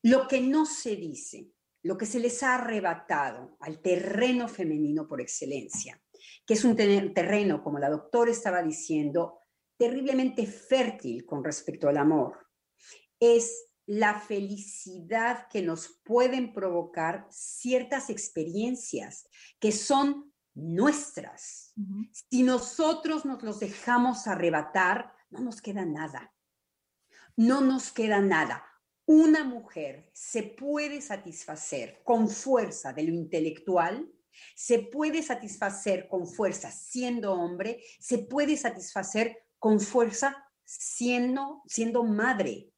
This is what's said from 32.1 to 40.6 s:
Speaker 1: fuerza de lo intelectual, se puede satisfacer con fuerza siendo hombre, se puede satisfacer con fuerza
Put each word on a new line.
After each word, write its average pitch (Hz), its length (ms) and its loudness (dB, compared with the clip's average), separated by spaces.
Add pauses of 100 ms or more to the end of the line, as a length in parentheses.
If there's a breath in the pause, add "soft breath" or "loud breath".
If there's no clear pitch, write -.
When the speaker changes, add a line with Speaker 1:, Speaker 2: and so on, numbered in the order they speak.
Speaker 1:
fuerza 214 640 -2
de 151 120 -2
lo 165 100 0
intelectual, 170 920 -2 (480 loud breath)
se - 260 2
puede 302 420 -4
satisfacer 202 840 -4
con 180 180 -4
fuerza - 440 -4
siendo 240 600 -4
hombre, 175 500 -4 (160 loud breath)
se 240 200 -2
puede 277 400 0
satisfacer 220 880 -4 (120)
con 214 220 4
fuerza 240 640 0 (180)